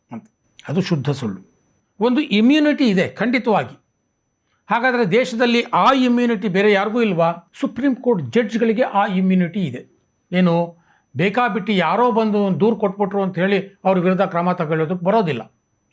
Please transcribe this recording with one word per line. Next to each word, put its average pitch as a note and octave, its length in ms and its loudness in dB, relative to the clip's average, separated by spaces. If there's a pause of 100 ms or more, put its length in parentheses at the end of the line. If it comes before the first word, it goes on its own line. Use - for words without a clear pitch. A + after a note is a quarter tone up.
(120)
ಅಂತ. - 140 -16 (440)
ಅದು E3+ 120 0
ಶುದ್ಧ D3 280 -2
ಸುಳ್ಳು. A2 460 -6 (440)
ಒಂದು B3 220 2
ಇಮ್ಯುನಿಟಿ C#4+ 680 2
ಇದೆ F3+ 200 0
ಖಂಡಿತವಾಗಿ. A3 720 -2 (880)
ಹಾಗಾದರೆ A#3+ 420 0
ದೇಶದಲ್ಲಿ A#3+ 500 0
ಆ G#3 300 2
ಇಮ್ಯುನಿಟಿ A#3+ 560 2
ಬೇರೆ G3+ 240 2
ಯಾರಿಗೂ G#3 300 0
ಇಲ್ವಾ? E3+ 580 0
ಸುಪ್ರೀಂ C4 360 -2
ಕೋರ್ಟ್ G3+ 300 0
ಜಡ್ಜ್‌ಗಳಿಗೆ A3 580 0
ಆ G3+ 220 0
ಇಮ್ಯುನಿಟಿ F#3 540 0
ಇದೆ. C#3 400 -8 (320)
ಏನು, E3+ 460 0 (400)
ಬೇಕಾಬಿಟ್ಟು G#3 540 -2
ಯಾರೋ G3 400 2
ಬಂದು G#3+ 260 0
ಒಂದು F#3+ 220 0
ದೂರು A3 160 2
ಕೊಟ್ಬಿಟ್ರು G3 480 -2
ಅಂತ F#3 160 -4
ಹೇಳಿ F#3+ 460 -2
ಅವ್ರ F#3+ 140 2
ವಿರುದ್ಧ F#3 220 2
ಕ್ರಮ F3 300 -2
ತಗೊಳ್ಳೋದಕ್ಕೆ E3 540 -2
ಬರೋದಿಲ್ಲ G3 480 -2 (400)